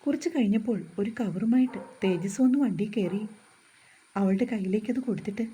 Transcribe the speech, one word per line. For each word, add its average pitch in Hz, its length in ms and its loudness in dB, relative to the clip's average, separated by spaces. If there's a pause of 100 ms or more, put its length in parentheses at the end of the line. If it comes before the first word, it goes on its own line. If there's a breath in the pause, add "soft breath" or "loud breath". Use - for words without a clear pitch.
കുറച്ച് 285 260 -2
കഴിഞ്ഞപ്പോൾ 220 500 2 (180)
ഒരു 208 140 -2
കവറുമായിട്ട് 226 680 0 (180)
തേജസ് 190 440 0
വന്ന് 254 180 6
വണ്ടി 202 280 0
കയറി. 196 340 -2 (920 soft breath)
അവളുടെ 196 300 4
കയ്യിലേക്കത് 214 540 -2
കൊടുത്തിട്ട് 214 540 -4